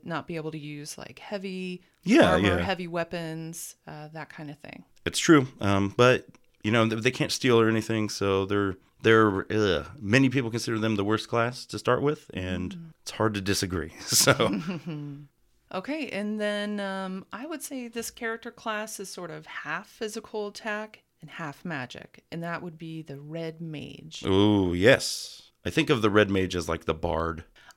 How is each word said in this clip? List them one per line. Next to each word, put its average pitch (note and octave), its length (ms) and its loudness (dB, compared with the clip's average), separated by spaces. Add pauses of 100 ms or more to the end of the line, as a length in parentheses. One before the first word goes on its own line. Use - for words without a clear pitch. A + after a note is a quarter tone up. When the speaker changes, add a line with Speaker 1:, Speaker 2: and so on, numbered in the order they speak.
Speaker 1:
not D#3 240 -8
be F3 80 -10
able D#3 160 -8
to D#3 80 -10
use, D3 400 -12
like, - 220 -16
heavy F#3 640 -8 (200)
Speaker 2:
Yeah, A#3 300 6
Speaker 1:
armor, F#2 160 4
Speaker 2:
yeah. F2 100 4
Speaker 1:
heavy F3 300 -2
weapons, E3 880 -8 (100)
uh, D3+ 260 -16
that D#3 160 -12
kind D3+ 220 -14
of D3+ 80 -16
thing. - 240 -16 (240)
Speaker 2:
It's - 140 -4
true, C#3+ 260 8 (140)
um, G2 360 0
but, B2 300 6 (380)
you G#2+ 80 2
know, A2+ 160 4
th-, A2 140 -2
they B2 100 4
can't B2+ 200 -2
steal A#2+ 280 4
or A2 80 6
anything, A2 400 0
so G2 360 2
they're, G2 320 0 (260)
they're, A2 480 6
ugh, F#2+ 360 2 (140)
many B2+ 280 4
people B2 220 0
consider A2+ 280 -4
them A2 180 0
the G2+ 80 0
worst G#2+ 240 0
class A#2+ 380 -2
to - 120 -10
start - 240 2
with, D3+ 320 -2
and F#2 420 -4
Speaker 1:
Mm. E2+ 40 -14 (220)
Speaker 2:
it's - 100 -12
hard G#2+ 220 0
to G2+ 60 -2
disagree, F#2 560 -2
<laughs> - 40 -20
so. - 640 2
Speaker 1:
<laughs> D3 520 -8 (560)
Okay, C4 340 -6
and G#3 320 -4
then, G#3 400 -4
um, F#3+ 500 -8
I G#3+ 140 -12
would D#4 180 -10
say B3+ 260 -10
this A3+ 220 -8
character A3+ 400 -8
class G#3+ 480 -8
is F#3+ 120 -12
sort F3 200 -12
of D#3 140 -12
half E3 420 -8
physical A3 640 -8
attack G#3+ 540 -8 (180)
and D#3 80 -18
half D3+ 340 -12
magic, - 680 -10
and E3+ 100 -8
that E3+ 200 -6
would E3+ 160 -12
be D#3+ 240 -10
the D3 180 -12
red D#3+ 400 -10
mage. D#3 640 -12
Speaker 2:
Ooh, G2 460 4
yes. - 680 2 (240)
I G#2 40 -2
think D3+ 200 0
of B2+ 100 4
the G#2+ 80 4
red G2+ 220 8
mage F#2 260 2
as, E2+ 140 -2
like, E2 160 -2
the E2 80 2
bard. D#2+ 500 -2 (320)